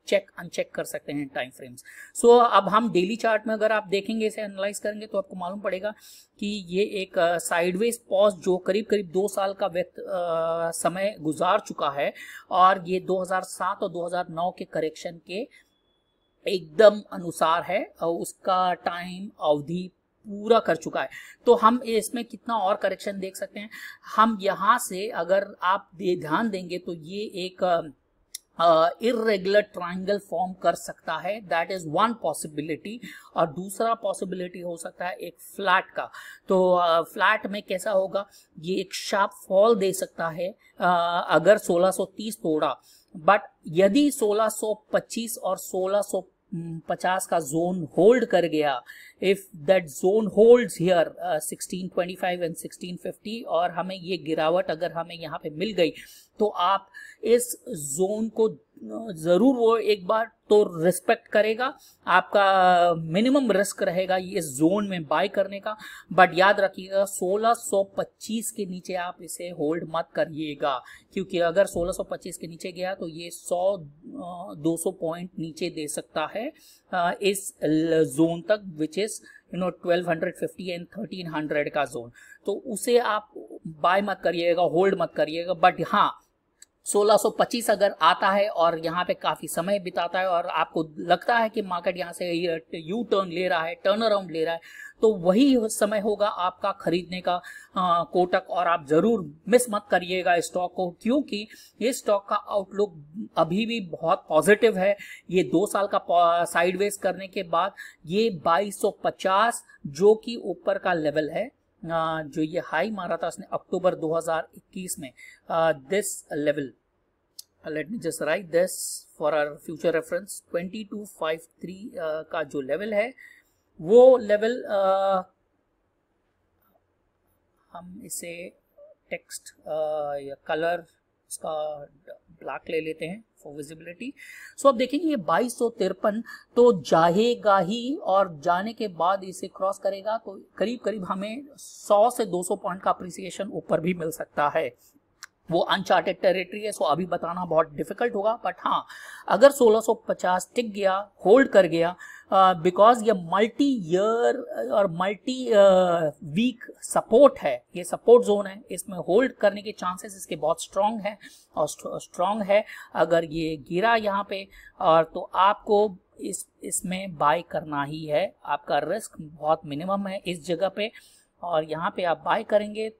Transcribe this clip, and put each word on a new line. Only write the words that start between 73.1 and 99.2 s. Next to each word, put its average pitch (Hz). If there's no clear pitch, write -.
सौ, 185
अ, 160
दो 165
सौ 190
पॉइंट 175
नीचे 165
दे 156
सकता 156
है, 254
अ, 180
इस 196
ल-, 160
जोन 165
तक, 214
which 156
is, 214
you 180
know, 180
twelve 175
hundred 170
fifty 180
and 175
thirteen 180
hundred 147
का 147
जोन। 120
तो 196
उसे 240
आप 214
बाय 170
मत 196
करिएगा, 170
होल्ड 190
मत 165
करिएगा। 165
But 170
हाँ, 190
सोलह 208
सौ 208
पच्चीस 226
अगर 202
आता 180
है 202
और 165
यहाँ 175
पे 185
काफ़ी 165
समय 190
बिताता 180
है 190
और 175
आपको 160
लगता 180
है 220
कि 220
मार्केट 180
यहाँ 175
से 175
ये 170
यू 175
टर्न 196
ले 180
रहा 170
है, 170
टर्न 202
अराउंड 202
ले 160
रहा 165
है, 165
तो 220
वही 220
समय 214
होगा 208
आपका 185
खरीदने 175
का, 180
अ, 175
कोटक, 185
और 170
आप 165
ज़रूर 170